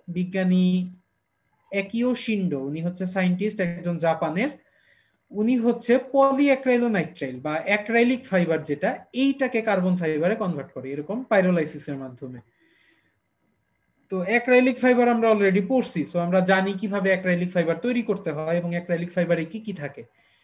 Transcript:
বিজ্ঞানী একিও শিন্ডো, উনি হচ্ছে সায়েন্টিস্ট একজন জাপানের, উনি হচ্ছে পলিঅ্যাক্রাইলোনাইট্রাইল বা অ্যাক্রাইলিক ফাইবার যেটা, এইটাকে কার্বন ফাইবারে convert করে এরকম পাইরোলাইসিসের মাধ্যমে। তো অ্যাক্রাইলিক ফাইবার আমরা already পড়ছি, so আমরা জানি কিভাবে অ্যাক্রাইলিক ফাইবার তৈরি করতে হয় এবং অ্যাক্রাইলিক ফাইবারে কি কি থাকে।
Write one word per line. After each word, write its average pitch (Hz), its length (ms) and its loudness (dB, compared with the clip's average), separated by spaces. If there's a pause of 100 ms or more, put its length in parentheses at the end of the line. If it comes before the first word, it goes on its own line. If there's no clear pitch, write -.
বিজ্ঞানী 185 840 0 (800)
একিও 233 440 -2
শিন্ডো, 190 440 -2
উনি 143 220 -6
হচ্ছে 180 240 -6
সায়েন্টিস্ট 185 540 -2
একজন 175 380 -4
জাপানের, 160 520 0 (800)
উনি 220 280 0
হচ্ছে 233 400 2 (140)
পলিঅ্যাক্রাইলোনাইট্রাইল 254 1300 2
বা 151 260 -4
অ্যাক্রাইলিক 233 600 0
ফাইবার 160 380 0
যেটা, 180 500 -4
এইটাকে 262 480 0
কার্বন 185 340 0
ফাইবারে 165 400 0
convert 175 360 -6
করে 131 200 -12
এরকম 151 320 -8
পাইরোলাইসিসের 170 720 0
মাধ্যমে। 127 440 -14 (1700)
তো 185 120 -4
অ্যাক্রাইলিক 247 580 4
ফাইবার 247 300 4
আমরা 226 220 4
already 202 360 4
পড়ছি, 254 460 0
so 175 60 -2
আমরা 175 200 2
জানি 190 340 2
কিভাবে 196 360 -2
অ্যাক্রাইলিক 180 420 0
ফাইবার 165 240 0
তৈরি 240 260 -2
করতে 196 300 -4
হয় 156 260 -2
এবং 170 120 -4
অ্যাক্রাইলিক 175 420 -4
ফাইবারে 170 340 0
কি 214 140 -12
কি 214 140 -10
থাকে। 143 300 -12 (400)